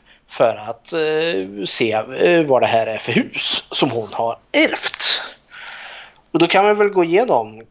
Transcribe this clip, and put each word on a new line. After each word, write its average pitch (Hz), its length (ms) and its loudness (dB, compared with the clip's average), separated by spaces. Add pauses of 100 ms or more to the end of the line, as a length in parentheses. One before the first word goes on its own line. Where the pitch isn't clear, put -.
(280)
för 113 280 2
att, 107 360 -12
eh, 156 760 -2
se, 113 260 0
eh, 131 540 2
vad 127 160 4
det 110 40 4
här 113 200 2
är 110 120 -4
för 120 140 -6
hus - 580 -2
som - 200 0
hon 110 220 -6
har 113 260 -4 (140)
ärvt. - 680 0 (1120)
Och 165 60 -2
då 165 80 6
kan 196 200 4
vi 208 80 4
väl 208 140 4
gå 185 160 2
igenom 147 680 0